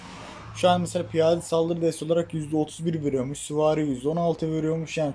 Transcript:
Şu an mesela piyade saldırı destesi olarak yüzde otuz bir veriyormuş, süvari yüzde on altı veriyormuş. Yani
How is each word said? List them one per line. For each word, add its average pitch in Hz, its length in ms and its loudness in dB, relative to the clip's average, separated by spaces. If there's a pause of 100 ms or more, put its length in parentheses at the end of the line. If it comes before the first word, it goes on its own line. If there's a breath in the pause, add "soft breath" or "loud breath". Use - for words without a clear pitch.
(540 loud breath)
Şu 180 140 4
an 180 120 4
mesela 170 260 -4
piyade 160 340 4
saldırı 165 400 0
destesi 165 240 0
olarak 165 280 0
yüzde 156 220 -2
otuz 156 300 -2
bir 165 180 -2
veriyormuş, 139 360 -2
süvari 151 500 2
yüzde 127 200 -2
on 160 60 0
altı 165 360 0
veriyormuş. 160 460 -2
Yani 151 180 0